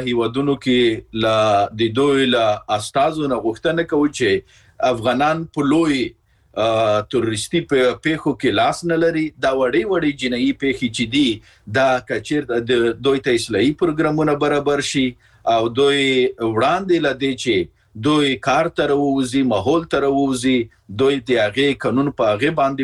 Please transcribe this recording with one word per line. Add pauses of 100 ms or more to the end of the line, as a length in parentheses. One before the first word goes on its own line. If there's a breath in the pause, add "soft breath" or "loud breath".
هیوادونو
کې (120)
له، (380)
د (140)
دوی
له
استازو
نه
غوښتنه
کوو
چې (380 soft breath)
افغانان
په
لوی، (540)
اه،
تروریستي
په، (100)
پیښو
کې
لاس
نه
لري.
دا
وړې
وړې
جنایي
پیښې
چې
دي، (260 soft breath)
دا
که
چیرته
د (320)
دوی
ته
اصلاحي
پروګرامونه
برابر
شي (320 soft breath)
او
دوی
وړاندې
له
دې
چې (300)
دوی
کار
ته
راووځي،
ماحول
ته
راووځي، (200 soft breath)
دوی
د
هغې
قانون
په (120)
هغې
باندې